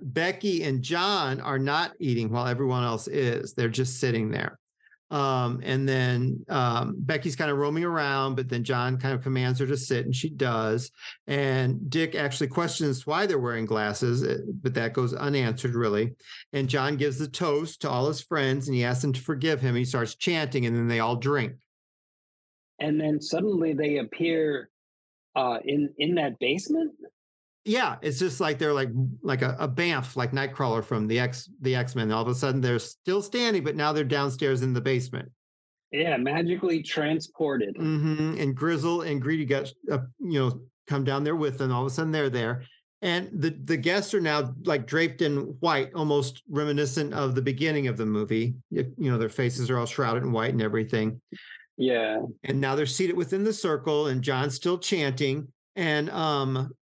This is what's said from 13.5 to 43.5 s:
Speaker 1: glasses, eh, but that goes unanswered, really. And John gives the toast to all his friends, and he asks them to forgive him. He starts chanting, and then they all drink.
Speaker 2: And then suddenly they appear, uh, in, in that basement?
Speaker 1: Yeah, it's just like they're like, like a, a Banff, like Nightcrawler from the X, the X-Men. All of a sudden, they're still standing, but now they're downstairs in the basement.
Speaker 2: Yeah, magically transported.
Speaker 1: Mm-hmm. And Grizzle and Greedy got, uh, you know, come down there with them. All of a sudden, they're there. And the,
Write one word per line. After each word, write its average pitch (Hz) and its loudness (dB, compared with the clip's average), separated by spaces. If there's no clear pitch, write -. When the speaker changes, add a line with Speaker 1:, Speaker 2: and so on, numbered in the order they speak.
Speaker 1:
glasses, 110 0
eh, 127 0
but 127 0
that 117 -2
goes 123 0
unanswered, 127 0
really. 113 2
And 139 0
John 143 2
gives 135 0
the 147 -2
toast 160 -2
to 143 -2
all 127 2
his 151 -4
friends, 135 0
and 139 0
he 123 4
asks 127 2
them 143 2
to 127 -2
forgive 147 0
him. 127 2
He 123 2
starts 120 -2
chanting, 143 0
and 117 2
then 117 2
they 117 2
all 117 2
drink. 127 0
Speaker 2:
And 151 0
then 151 2
suddenly 170 0
they 147 0
appear, 151 0
uh, 123 0
in, 143 0
in 156 2
that 143 0
basement? 196 0
Speaker 1:
Yeah, 214 2
it's 139 -2
just 165 0
like 156 2
they're 151 2
like, 135 0
like 127 2
a, 127 0
a 151 0
Banff, 135 0
like 127 0
Nightcrawler 135 0
from 107 0
the 113 2
X, 127 -2
the 131 2
X-Men. 120 0
All 113 2
of 113 0
a 123 2
sudden, 131 0
they're 123 2
still - -2
standing, 220 0
but 151 0
now 151 2
they're 151 2
downstairs 135 0
in 127 0
the 123 0
basement. 127 -2
Speaker 2:
Yeah, 151 0
magically 170 0
transported. 151 -2
Speaker 1:
Mm-hmm. 156 0
And 139 0
Grizzle 165 0
and 147 -2
Greedy 156 0
got, 139 -2
uh, 139 0
you 170 0
know, 127 0
come 139 0
down 139 0
there 156 0
with 147 0
them. 131 0
All 123 0
of 139 0
a 135 -2
sudden, 156 -2
they're 147 2
there. 123 -2
And 180 -2
the, 160 -2